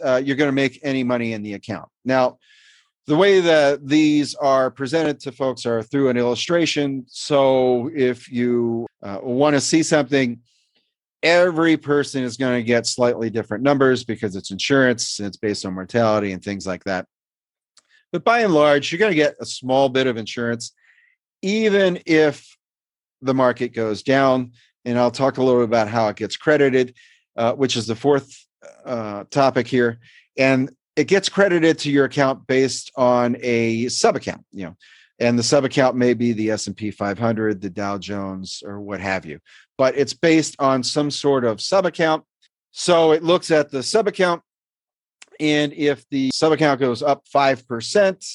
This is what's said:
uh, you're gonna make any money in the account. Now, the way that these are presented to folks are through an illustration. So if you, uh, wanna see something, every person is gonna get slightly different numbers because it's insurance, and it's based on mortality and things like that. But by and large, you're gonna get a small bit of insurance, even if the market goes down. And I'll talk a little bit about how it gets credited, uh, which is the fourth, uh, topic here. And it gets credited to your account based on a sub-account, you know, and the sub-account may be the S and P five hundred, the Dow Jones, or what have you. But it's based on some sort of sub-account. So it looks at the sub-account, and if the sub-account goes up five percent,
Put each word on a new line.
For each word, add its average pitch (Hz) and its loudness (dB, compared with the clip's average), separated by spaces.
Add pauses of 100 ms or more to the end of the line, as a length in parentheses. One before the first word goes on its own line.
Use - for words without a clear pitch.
uh, 131 2
you're 139 -4
gonna 143 0
make 135 -2
any 135 -4
money 120 -2
in 107 -10
the 104 -10
account. 98 -12 (160)
Now, 127 0 (680)
the 151 0
way 190 6
that 147 2
these 151 2
are 135 2
presented 139 -4
to 135 -10
folks 127 -6
are 117 -2
through 139 0
an 123 0
illustration. 139 -2
So 131 0
if 127 -2
you, 120 -2 (160)
uh, 101 -10
wanna 139 2
see 160 0
something, 135 0 (840)
every 165 4
person 143 -2
is 117 -8
gonna 123 -2
get 117 0
slightly 120 0
different 107 -6
numbers 131 2
because 107 -6
it's 95 -12
insurance, 123 0
and 104 -8
it's 95 -10
based 104 -4
on 95 -8
mortality 104 -2
and 90 -10
things 98 -10
like 90 -8
that. 90 -6 (1040)
But 175 -6
by 233 4
and 202 2
large, 147 4
you're 165 -6
gonna 208 2
get 147 0
a 117 -14
small 131 0
bit 131 0
of 123 -2
insurance, 117 -8 (680)
even 196 2
if 156 2 (640)
the 131 -2
market 123 0
goes 107 -4
down. 131 2 (340)
And 120 -2
I'll 123 2
talk 123 -2
a 135 -2
little 127 4
bit 117 0
about 110 0
how 113 0
it 101 -6
gets 104 -8
credited, 131 2 (420)
uh, 117 -2
which 131 -2
is 113 -4
the 110 -6
fourth, 139 0 (520)
uh, 107 -8
topic 131 2
here. 120 0 (400)
And 135 2 (240)
it 143 0
gets 190 2
credited 175 2
to 147 -4
your 139 4
account 135 -2
based 131 -2
on 123 2
a 117 -2
sub-account, 135 -2
you 95 -14
know, 82 -16 (420)
and 120 2
the 120 0
sub-account 131 2
may 123 2
be 120 -2
the 107 -2
S 107 -6
and 98 -10
P 107 -8
five 101 -6
hundred, 110 -2
the 98 -10
Dow 101 -8
Jones, 95 -10
or 101 -14
what 101 -10
have 95 -6
you. 73 -14 (360)
But 131 0
it's 135 -2
based 160 0
on 135 0
some 147 -2
sort 139 0
of 110 -2
sub-account. 165 0 (480)
So 165 4
it 160 2
looks 170 0
at 151 2
the 135 -6
sub-account, 180 0 (1000)
and 151 0
if 147 -2
the 135 -2
sub-account 151 2
goes 123 -2
up 143 -2
five 135 0
percent, 127 0 (100)